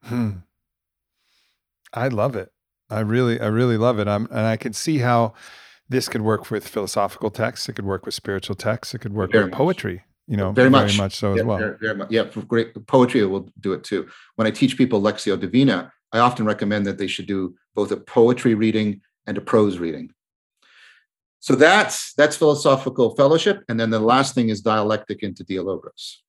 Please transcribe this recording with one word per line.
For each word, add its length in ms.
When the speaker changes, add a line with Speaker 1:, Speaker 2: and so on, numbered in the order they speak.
Speaker 1:
Hmm. 260
I 160
love 280
it. 140
I 100
really, 400
I 60
really 300
love 220
it. 80
I'm, 200
and 140
I 160
can 160
see 260
how 360
this 200
could 140
work 280
with 180
philosophical 640
texts. 380
It 60
could 100
work 220
with 80
spiritual 420
texts. 380
It 60
could 140
work 180
Speaker 2:
Very 120
Speaker 1:
with 80
Speaker 2:
much. 60
Speaker 1:
poetry, 440
you 80
know, 160
Speaker 2:
Very 180
Speaker 1:
very 160
Speaker 2:
much. 120
Speaker 1:
much 180
so 180
Speaker 2:
Yeah, 60
Speaker 1:
as 60
well. 120
Speaker 2:
very, 220
very 160
much. 140
Yeah, 180
for 140
great 440
poetry, 380
will 240
do 120
it 100
too. 260
When 100
I 40
teach 260
people 240
Lectio 380
Divina, 540
I 60
often 260
recommend 420
that 120
they 80
should 200
do 280
both 160
a 60
poetry 580
reading 460
and 100
a 40
prose 380
reading. 320
So 140
that's, 600
that's 220
philosophical 800
fellowship. 540
And 100
then 120
the 100
last 340
thing 140
is 120
dialectic 600
into 220
dialogos. 720